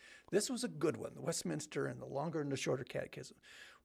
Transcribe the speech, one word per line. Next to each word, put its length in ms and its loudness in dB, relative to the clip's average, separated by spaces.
This 180 6
was 160 0
a 40 2
good 280 2
one, 180 -4
the 60 -8
Westminster 680 0
and 120 -4
the 60 -6
longer 340 0
and 100 0
the 60 4
shorter 280 2
catechism. 520 -4